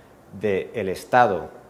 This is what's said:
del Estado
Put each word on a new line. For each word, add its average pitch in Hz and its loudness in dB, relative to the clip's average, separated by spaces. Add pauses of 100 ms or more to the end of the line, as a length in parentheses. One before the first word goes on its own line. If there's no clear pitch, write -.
(400)
del 98 -2
Estado 92 2 (200)